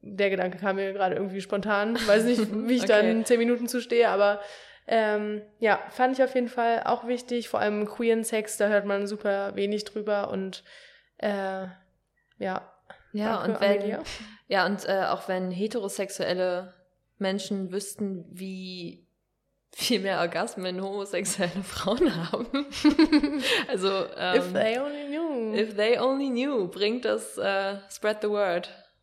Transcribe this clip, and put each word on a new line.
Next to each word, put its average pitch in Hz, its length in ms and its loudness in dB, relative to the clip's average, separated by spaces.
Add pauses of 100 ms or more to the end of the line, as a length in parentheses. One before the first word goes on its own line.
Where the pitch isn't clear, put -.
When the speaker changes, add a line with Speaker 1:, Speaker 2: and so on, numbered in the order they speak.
Speaker 1:
Der 202 260 0
Gedanke 185 280 -2
kam 196 180 0
mir 196 160 -2
gerade 190 220 0
irgendwie 196 260 -4
spontan. 208 540 0 (120)
Weiß 214 180 6
nicht, 240 160 4
Speaker 2:
<laughs> 214 280 0
Speaker 1:
wie 254 80 6
ich 240 80 2
Speaker 2:
Okay. 190 40 -2
Speaker 1:
dann 220 360 6
zehn 240 140 6
Minuten 240 300 2
zustehe, 233 400 4
aber, 202 320 4 (480)
ähm, 208 540 2 (180)
ja, 214 180 4 (120)
fand 262 280 2
ich 262 60 8
auf 254 100 -4
jeden 247 140 2
Fall 233 360 0
auch 233 220 0
wichtig. 240 420 -4
Vor - 120 -2
allem 208 260 0
queeren 226 380 0
Sex, 214 320 -4
da 208 120 2
hört 208 160 4
man 202 220 -2
super 202 480 -2
wenig 208 300 -2
drüber 208 460 -2
und, 190 340 -6 (540)
äh, 190 480 -4 (720)
ja. 190 300 -4 (460)
Speaker 2:
Ja, 214 280 -2
Speaker 1:
Danke, 226 100 0
Speaker 2:
und - 80 -2
wenn, 202 200 4
Speaker 1:
Amelia. 214 220 -4 (460)
Speaker 2:
ja, 190 180 4
und, 196 220 -2
äh, 190 160 2
auch - 240 -2
wenn 185 220 -2
heterosexuelle 185 1200 -4 (460)
Menschen 196 520 -2
wüssten, 190 600 -6
wie 185 760 -12 (680)
viel - 260 0
mehr 190 200 0
Orgasmen 180 640 -4
homosexuelle 196 680 -2
<laughs> 196 100 -6
Frauen 190 680 0
haben. 240 180 -4
Speaker 1:
<laughs> 294 920 4 (260)
Speaker 2:
Also, 190 380 0 (100)
ähm, 180 200 2
Speaker 1:
If 180 160 2
they 220 260 2
only 294 280 -6
knew. 285 480 -4
Speaker 2:
if 214 220 -2
they 220 220 4
only 269 320 0
knew, 247 380 0
bringt 214 360 -2
das, 220 340 -2
äh, 196 380 0 (140)
spread 214 320 -2
the 214 80 0
word. 190 380 0 (340)